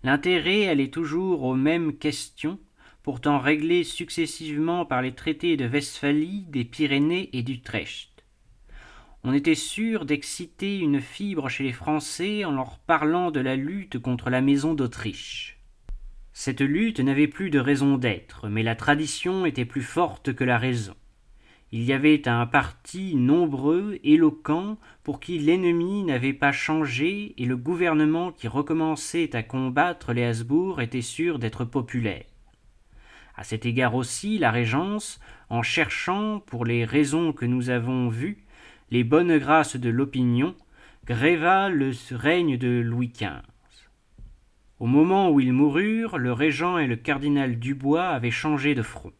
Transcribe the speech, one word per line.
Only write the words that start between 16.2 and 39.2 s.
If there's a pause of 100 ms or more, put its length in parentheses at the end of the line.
Cette
lutte
n'avait
plus
de
raison
d'être,
mais
la
tradition
était
plus
forte
que
la
raison. (800)
Il
y
avait
un
parti
nombreux,
éloquent, (280)
pour
qui
l'ennemi
n'avait
pas
changé
et
le
gouvernement
qui
recommençait
à
combattre
les
Habsbourg
était
sûr
d'être
populaire. (1120)
À
cet
égard
aussi,
la
Régence, (280)
en
cherchant,
pour
les
raisons
que
nous
avons
vues, (460)
les
bonnes